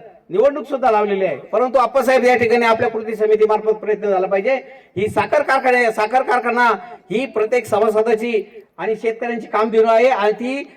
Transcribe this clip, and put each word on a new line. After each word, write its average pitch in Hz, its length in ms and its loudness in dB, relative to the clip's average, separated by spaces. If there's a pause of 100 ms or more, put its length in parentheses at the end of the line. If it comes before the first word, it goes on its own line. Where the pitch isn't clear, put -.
(300)
निवडणूक 269 360 -2
सुद्धा 254 240 -2
लावलेली 202 340 0
आहे. 147 120 -2
परंतु 240 420 -2
आप्पासाहेब 240 460 2
या 247 120 4
ठिकाणी 233 300 2
आपल्या 226 240 0
कृती 220 240 -6
समितीमार्फत 214 580 2
प्रयत्न 208 360 -4
झाला 190 180 0
पाहिजे. 196 280 0 (420)
ही 208 120 -2
साखर 214 340 0
कारखाना, 247 480 2
साखर 226 320 0
कारखाना 240 460 0 (420)
ही 247 160 -2
प्रत्येक 226 400 -2
सभासदाची 220 960 0 (140)
आणि 208 180 -4
शेतकऱ्यांची 226 500 -4
कामधेनू 220 420 2
आहे 226 200 6
आणि 214 240 0
ती 254 440 -6